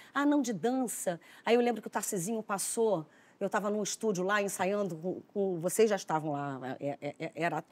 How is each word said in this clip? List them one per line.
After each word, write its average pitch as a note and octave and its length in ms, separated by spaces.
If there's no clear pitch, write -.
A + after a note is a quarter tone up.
"Ah, C#4+ 120
não, D4 160
de A#3+ 120
dança." G3+ 680
Aí A3 100
eu B3 60
lembro A#3 200
que - 60
o - 40
Tarcisinho G#3+ 520
passou, G3 640
eu G3 100
tava G3+ 200
num G#3 140
estúdio F#3 400
lá G#3 180
ensaiando G3 540
com, F3 260
com, F#3+ 260
vocês G3 300
já G#3 60
estavam D#3 360
lá, C#3+ 280
é, C#3 220
é, C#3+ 180
é, D#3+ 160
era D#3+ 360